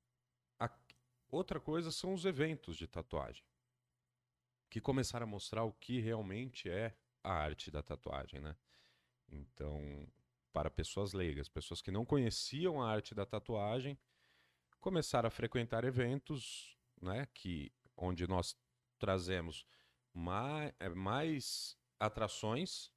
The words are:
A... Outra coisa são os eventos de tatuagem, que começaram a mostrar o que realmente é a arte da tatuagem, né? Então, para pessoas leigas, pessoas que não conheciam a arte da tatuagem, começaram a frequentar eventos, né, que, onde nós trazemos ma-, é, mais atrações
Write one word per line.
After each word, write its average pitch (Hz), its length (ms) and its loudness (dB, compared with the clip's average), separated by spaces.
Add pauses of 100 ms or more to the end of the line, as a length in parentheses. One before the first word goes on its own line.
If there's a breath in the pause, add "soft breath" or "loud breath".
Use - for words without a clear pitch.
(600)
A... 117 100 0 (600)
Outra 165 300 -2
coisa 160 320 0
são 180 220 -2
os 180 120 -2
eventos 151 500 0
de 82 100 -6
tatuagem, 71 580 -4 (1300)
que 110 120 -4
começaram 127 420 0
a 113 60 -4
mostrar 104 340 -2
o 110 80 0
que 123 300 -4
realmente 110 680 -4
é 107 260 -2 (280)
a 95 80 -2
arte 76 400 -2
da 76 100 -2
tatuagem, 69 600 -6
né? 76 140 -6 (760 soft breath)
Então, 73 760 -8 (440)
para 76 180 2
pessoas 95 440 -2
leigas, 78 340 0
pessoas - 340 -6
que - 100 -4
não 107 140 0
conheciam 143 760 2
a 113 100 2
arte 107 240 0
da 101 100 -2
tatuagem, 113 720 -2 (840 soft breath)
começaram 147 480 2
a 113 40 2
frequentar 117 540 0
eventos, 127 920 -2 (240)
né, 98 320 -2
que, 82 380 -6 (240)
onde 90 320 6
nós 90 280 6 (440)
trazemos 90 680 4 (480 soft breath)
ma-, 117 680 0
é, 95 100 -2
mais 120 880 -2 (220)
atrações 110 960 0